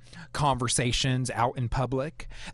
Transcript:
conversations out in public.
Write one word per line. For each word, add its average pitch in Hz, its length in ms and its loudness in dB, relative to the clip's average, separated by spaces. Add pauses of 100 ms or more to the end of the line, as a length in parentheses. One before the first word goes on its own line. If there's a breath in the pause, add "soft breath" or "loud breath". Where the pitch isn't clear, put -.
(320 loud breath)
conversations 127 1000 2
out 127 260 2
in 120 100 0
public. 135 600 -2 (260 loud breath)